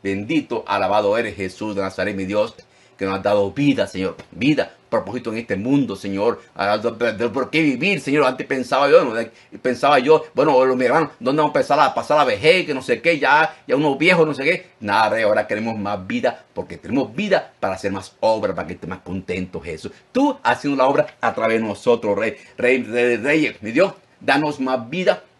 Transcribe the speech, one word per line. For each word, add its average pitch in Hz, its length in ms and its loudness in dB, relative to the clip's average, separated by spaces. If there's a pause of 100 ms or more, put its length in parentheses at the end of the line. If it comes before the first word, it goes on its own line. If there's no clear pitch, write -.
Bendito, 110 640 -2
alabado 101 500 2
eres, 113 180 -2
Jesús 98 400 -8
de 98 60 -2
Nazaret, 95 340 -4
mi 95 120 -6
Dios, 104 280 -2 (440)
que 98 80 -4
nos 95 100 -2
has 95 60 -6
dado 101 280 2
vida, 139 360 0
Señor, 92 300 -6 (140)
vida, 131 460 0 (120)
propósito 110 440 -4
en 110 60 -6
este 113 180 -4
mundo, 117 400 0
Señor. 101 460 -2 (120)
Ah, 101 220 0
de, 110 140 -2
de, 110 240 -2
de, 110 160 -2
¿por 123 180 -4
qué 156 140 0
vivir, 156 360 0
Señor? 143 280 0
Antes 131 200 -4
pensaba 139 440 0
yo, 170 120 8
¿no? 123 120 -2
De, 117 180 -4 (280)
pensaba 127 380 2
yo, 151 360 4
bueno, 135 280 4 (140)
mi 127 80 0
hermano, 139 340 2
¿dónde 135 220 0
vamos 151 140 0
a 147 40 2
empezar 143 220 2
a 139 140 4
pasar 147 240 0
la 147 60 4
vejez? 147 420 4
Que 147 80 -4
no 131 80 -6
sé 120 180 0
qué, 170 180 2
ya, 139 380 2 (100)
ya - 80 0
unos 143 220 2
viejos, 165 300 4
no 147 80 -4
sé 131 100 -8
qué. - 220 -2 (140)
Nada, 107 280 2
rey, 110 140 0
ahora 107 240 2
queremos 110 320 -4
más 98 280 -6
vida, 117 460 -4
porque 85 240 -10
tenemos 113 380 -4
vida 185 440 -2
para 95 160 -4
hacer 95 160 -6
más 98 300 -10
obra, 107 340 0
para 90 140 -6
que 90 60 -10
esté - 120 -14
más 92 140 -10
contento, 90 600 -8
Jesús. 85 300 -12 (220)
Tú 269 300 2
haciendo 139 340 0
la 131 120 4
obra - 180 2 (160)
a 113 120 0
través 113 260 0
de 113 60 -2
nosotros, 110 500 0
rey, 104 200 -4 (220)
rey, 123 240 2
rey, 120 340 0
rey, 139 460 0
mi 104 100 -8
Dios, 175 220 2 (260)
danos 139 400 0
más 127 300 -4
vida 175 340 0 (160)